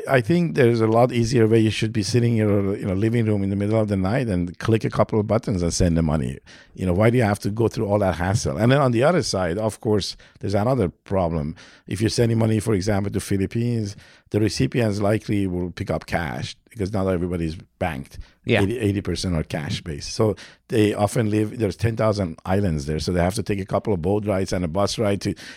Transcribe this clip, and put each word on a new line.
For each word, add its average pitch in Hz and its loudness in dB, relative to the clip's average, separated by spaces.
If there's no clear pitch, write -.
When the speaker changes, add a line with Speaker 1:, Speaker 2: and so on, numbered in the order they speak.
Speaker 1:
I 135 4
think 170 0
there's 120 4
a 110 4
lot 117 4
easier 117 2
way. 113 6
You 110 4
should 110 -2
be 113 -2
sitting 117 2
in 117 2
your, 101 2
you - -6
know, 98 -2
living 110 0
room 104 0
in 98 0
the 101 0
middle 104 0
of 107 0
the 101 0
night 110 0
and 87 -2
click 113 0
a 113 -2
couple 110 0
of 104 0
buttons 104 0
and 85 0
send 85 2
the 82 4
money. 73 0
You 87 -6
know, 90 0
why 107 4
do 120 2
you 123 2
have 104 0
to - -6
go 110 0
through 110 -4
all 101 2
that 95 2
hassle? 85 0
And 113 4
then 139 4
on 131 2
the 113 2
other 165 4
side, 92 -2
of 110 -4
course, 104 0
there's 101 -4
another 107 2
problem. 82 -2
If 95 -6
you're 107 2
sending 117 2
money, 110 2
for 113 0
example, 98 0
to 107 -2
Philippines, 104 -2
the 104 0
recipients 110 0
likely 104 0
will 90 -4
pick - -8
up 80 -4
cash 73 -6
because 101 -6
not 95 0
everybody's 85 -2
banked. 76 -6
Speaker 2:
Yeah. 113 2
Speaker 1:
Eighty, 95 0
eighty 101 0
percent 90 -4
are 78 0
cash - -6
based. 73 -10
So 107 0
they 160 2
often 104 0
live, 107 -2
there's 101 -2
ten 117 -2
thousand 101 0
islands 87 0
there. 76 -4
So 85 -4
they 90 2
have 90 2
to 104 -4
take 101 -4
a 95 -6
couple 107 -2
of 85 -2
boat 101 0
rides 98 -2
and 90 -2
a 87 -2
bus 98 -2
ride 101 0
to, 101 -2